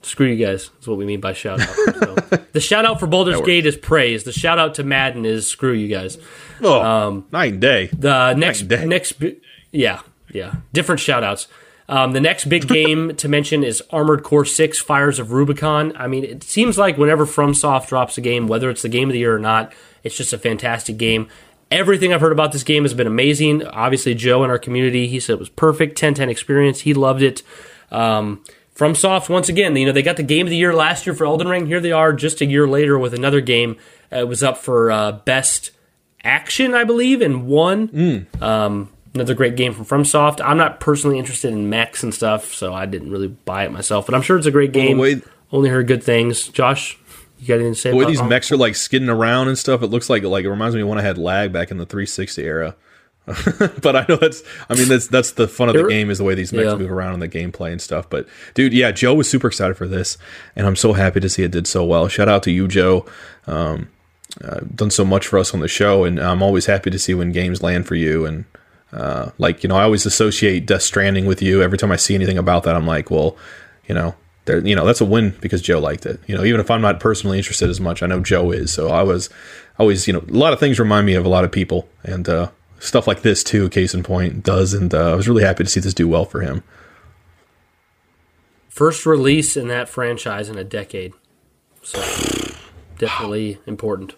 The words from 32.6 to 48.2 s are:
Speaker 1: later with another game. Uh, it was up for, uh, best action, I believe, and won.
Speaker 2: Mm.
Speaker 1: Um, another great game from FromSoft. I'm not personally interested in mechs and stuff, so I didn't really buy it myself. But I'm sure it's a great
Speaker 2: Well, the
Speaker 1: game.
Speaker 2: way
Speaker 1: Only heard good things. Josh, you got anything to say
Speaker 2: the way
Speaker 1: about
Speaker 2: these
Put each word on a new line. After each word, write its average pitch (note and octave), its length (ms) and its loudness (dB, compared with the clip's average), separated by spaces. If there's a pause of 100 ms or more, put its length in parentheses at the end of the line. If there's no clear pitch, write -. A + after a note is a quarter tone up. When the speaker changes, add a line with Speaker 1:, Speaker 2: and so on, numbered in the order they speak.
Speaker 1:
later C#3+ 320 2
with B2 140 -2
another C#3 300 0
game. A#2+ 340 0 (360)
Uh, B2+ 80 -4
it A#2+ 80 -2
was A#2+ 140 -4
up C3 160 0
for, A#2 320 2
uh, G#2+ 220 0
best - 600 -2 (520)
action, D3+ 500 0
I A#3+ 100 4
believe, A#3+ 360 2
and C3 260 0
won. F3+ 420 2
Speaker 2:
Mm. D3 540 -2
Speaker 1:
Um, G#2 480 -2 (240)
another B2 200 -2
great A#2+ 220 0
game B2 180 -2
from G#2+ 100 -12
FromSoft. D3 580 2
I'm C#3+ 140 2
not D#3+ 240 0
personally C#3+ 380 0
interested B2+ 340 -6
in G#2 160 -4
mechs A2+ 340 -2
and A2 120 -6
stuff, G#2+ 400 -2
so F#2 180 -8
I F#2+ 140 -6
didn't F2 240 -10
really G2 180 -4
buy G2 360 -6
it A#1 80 -6
myself. G2+ 340 -4
But B2 80 -2
I'm C3+ 80 2
sure F#3 160 2
it's D3+ 80 0
a D3+ 40 4
great C#3 240 2
Speaker 2:
Well, C3+ 100 4
the C3 40 4
Speaker 1:
game. C3+ 100 4
Speaker 2:
way C3+ 220 2 (320)
Speaker 1:
Only C#3 180 2
heard B2+ 160 0
good B2 180 0
things. A#2 440 0
Josh, C3+ 480 -2 (440)
you B2 80 -12
got A#2+ 60 4
anything A#2 200 0
to - 60 -8
say B2+ 100 -2
Speaker 2:
the B2 60 2
way B2+ 80 6
Speaker 1:
about D3+ 60 2
Speaker 2:
these D3+ 100 2